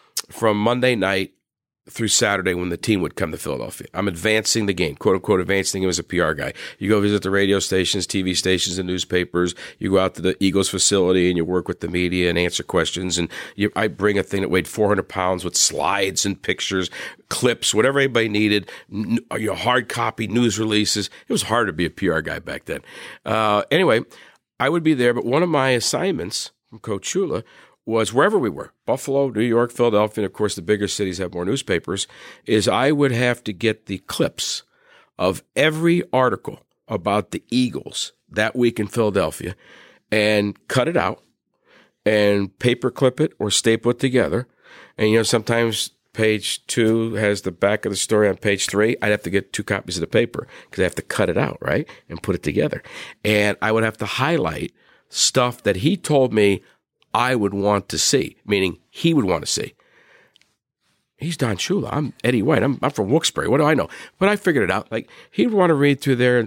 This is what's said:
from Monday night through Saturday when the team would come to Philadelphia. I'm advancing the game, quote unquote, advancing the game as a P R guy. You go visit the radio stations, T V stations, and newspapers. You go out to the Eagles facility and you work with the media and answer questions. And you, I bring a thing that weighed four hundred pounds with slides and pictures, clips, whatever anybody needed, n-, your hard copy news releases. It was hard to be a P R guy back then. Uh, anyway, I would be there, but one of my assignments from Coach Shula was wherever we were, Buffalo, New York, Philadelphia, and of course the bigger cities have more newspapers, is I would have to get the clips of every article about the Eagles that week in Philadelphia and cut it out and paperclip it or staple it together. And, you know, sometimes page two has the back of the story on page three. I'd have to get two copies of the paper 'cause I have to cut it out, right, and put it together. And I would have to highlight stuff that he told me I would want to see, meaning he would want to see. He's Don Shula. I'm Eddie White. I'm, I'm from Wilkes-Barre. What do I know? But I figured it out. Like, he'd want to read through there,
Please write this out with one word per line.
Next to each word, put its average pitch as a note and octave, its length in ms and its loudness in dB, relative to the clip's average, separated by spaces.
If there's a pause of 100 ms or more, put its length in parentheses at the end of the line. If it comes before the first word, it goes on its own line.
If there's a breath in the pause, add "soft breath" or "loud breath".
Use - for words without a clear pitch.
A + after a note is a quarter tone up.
(300 soft breath)
from G#2+ 280 2
Monday B2 380 2
night F#2+ 380 -2 (560)
through A2 200 -4
Saturday F#2+ 440 2
when F2+ 140 -4
the F2 80 -4
team G#2 240 0
would D#2 160 -4
come E2+ 160 -4
to D#2+ 60 -10
Philadelphia. C2 560 -8
I'm G2 160 -6
advancing G#2+ 560 0
the G2 80 0
game, E2 240 -2
quote G2 180 2
unquote, F#2+ 240 0
advancing F#2+ 400 -2
the F#2 60 0
game F#2 40 2
as E2+ 80 -2
a F2 60 -4
P F2 160 -4
R D#2+ 140 2
guy. C#2 180 -6 (280 loud breath)
You F#2+ 100 -2
go G#2+ 100 4
visit G#2 240 2
the F#2+ 60 -2
radio G2 300 2
stations, F#2 460 -2
T G2 180 -4
V F#2 100 -2
stations, F#2 440 0
and F#2 80 -4
newspapers. F2+ 720 -2 (240 loud breath)
You G2 120 -2
go F#2+ 80 4
out F#2 160 0
to - 60 -12
the F2+ 220 0
Eagles F#2+ 240 2
facility F#2 640 2
and F2 80 0
you E2 80 0
work F2+ 240 -4
with F2 100 -6
the F2 80 -8
media F2 400 0
and E2+ 100 0
answer F2 240 -2
questions. F2 560 -2
And E2+ 120 0 (260 loud breath)
you, G2+ 220 0
I G#2+ 100 0
bring G2 320 0
a F#2 40 2
thing G2 180 -4
that F#2+ 80 -2
weighed F2 180 0
four G#2+ 220 0
hundred F#2+ 180 0
pounds F#2 380 -2
with E2+ 100 -6
slides F#2 720 0
and G2 160 -4
pictures, F#2+ 480 -2 (400 loud breath)
clips, - 440 0
whatever B2+ 260 2
anybody A#2+ 280 2
needed, G#2 420 0 (220 loud breath)
n-, G#2+ 280 -2 (200)
your G#2+ 160 -4
hard A#2 320 0
copy A2+ 400 -6
news G#2+ 320 0
releases. G#2+ 500 0 (200 loud breath)
It - 20 -2
was G#3+ 120 -2
hard G#2+ 240 0
to F2+ 60 -4
be E2+ 120 -2
a D#2+ 40 0
P F2+ 200 -4
R D#2+ 120 0
guy D#2+ 180 -6
back D#2+ 260 -12
then. D2+ 160 -8 (440 loud breath)
Uh, G#2+ 460 2
anyway, C#3+ 300 4 (580 loud breath)
I B2+ 80 0
would E3 160 0
be D#3 100 4
there, B2 200 4
but A#2+ 100 -4
one C3 180 2
of F3+ 60 2
my C#3+ 220 2
assignments B2+ 800 -2 (180)
from A2+ 100 -20
Coach G2+ 280 -8
Shula F3 380 -4 (400 soft breath)
was A2+ 260 0
wherever E3+ 260 4
we B2+ 120 0
were, C#2 240 -10 (120)
Buffalo, C3+ 440 0
New G#2 100 -4
York, A#2 320 2
Philadelphia, G#2+ 540 2
and F#2 40 -2
of - 40 -20
course G#2 220 -2
the F#2+ 60 -10
bigger G2+ 280 0
cities F#2 300 -4
have F2 140 -6
more F2 120 -4
newspapers, G2 600 -2 (400 loud breath)
is G#2+ 220 2
I B2 240 2
would C#3+ 220 2
have A#2+ 320 0
to A2 80 -6
get G#2+ 320 -2
the F#2+ 140 -6
clips - 640 -4 (540 soft breath)
of F#2 240 -2 (140)
every D#3+ 560 2
article B2+ 480 0 (300)
about G2+ 420 -2
the - 180 -8
Eagles - 640 -4 (180)
that A2 280 -2
week B2 200 2
in G#2+ 100 -2
Philadelphia F#2+ 680 -2 (560 loud breath)
and G#2 560 0
cut C3 220 0
it F3 80 0
out F#2 260 -2 (800 soft breath)
and G#2 440 2 (100)
paperclip B2+ 600 0
it D#3+ 180 0
or G#2 100 -2
staple A2+ 420 2
it A#2+ 80 -2
together. A#2+ 500 0 (480 loud breath)
And, G#2+ 120 4
you A2 60 6
know, A2+ 80 4
sometimes A#2 680 0 (200)
page G#2+ 560 0
two A2+ 460 2
has G#2 300 0
the F2+ 100 -4
back G2+ 320 0
of G2+ 80 -2
the F#2+ 40 -6
story G#2+ 300 2
on F#2+ 80 2
page G2+ 300 -2
three. A2 360 2
I'd G#2 100 0
have G#2 120 -2
to - 60 -6
get F#2+ 240 -2
two G2+ 100 -6
copies F#2+ 320 -4
of E2+ 60 -4
the E2+ 60 -4
paper - 380 -2 (260 loud breath)
'cause - 100 -2
I - 20 4
have F2+ 120 0
to - 60 -6
cut - 280 -2
it E2+ 80 0
out, - 240 -2
right, G#2+ 260 -2 (220 loud breath)
and F2 120 -12
put F#2 140 -2
it - 80 -6
together. G2 400 -2 (400 loud breath)
And G#2 380 2
I G#2+ 100 0
would A2+ 140 2
have A2 140 -4
to A2 60 -6
highlight B2 680 -2 (340 soft breath)
stuff - 560 0
that G2 140 2
he C#3+ 180 2
told C3 380 2
me G2+ 300 4 (500 soft breath)
I B2 220 2
would G2+ 180 0
want G2+ 360 0
to F2 80 -6
see, - 380 0 (100)
meaning F#2+ 320 0 (140)
he - 200 0
would C#3+ 140 2
want E2+ 180 0
to - 80 -6
see. - 220 -6 (1400 soft breath)
He's D#3+ 220 -6
Don A2 200 -2
Shula. F#3 340 -2
I'm D3 220 -4 (100)
Eddie A#2 200 2
White. C#3 180 2
I'm, C#3 220 0
I'm C3 80 0
from G2 180 -2
Wilkes-Barre. A#2+ 380 0
What A#2 100 2
do D#3 60 4
I D3+ 100 4
know? G#2+ 160 0 (300 loud breath)
But F#3+ 100 2
I G#3 60 0
figured D3+ 300 2
it E2+ 40 0
out. F#2+ 220 -2
Like, - 180 -6 (220 loud breath)
he'd A#3 200 0
want F#3 200 4
to - 20 6
read C#3+ 260 4
through C3 180 2
there, B2 300 4